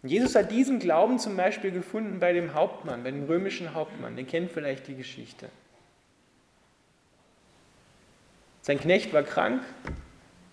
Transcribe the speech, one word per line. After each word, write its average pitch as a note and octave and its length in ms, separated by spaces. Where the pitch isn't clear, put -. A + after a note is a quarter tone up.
Jesus G3 320
hat G3+ 160
diesen C4 260
Glauben F3+ 400
zum G#3 180
Beispiel F#3+ 360
gefunden F#3 480
bei F3 120
dem E3+ 220
Hauptmann, D#3 480
bei B2+ 80
dem C#3+ 140
römischen E3+ 500
Hauptmann. B2+ 440
Ihr C3 60
kennt E3+ 280
vielleicht C#3 340
die C#3 100
Geschichte. - 520
Sein C#3+ 160
Knecht F#3 340
war D3 120
krank - 380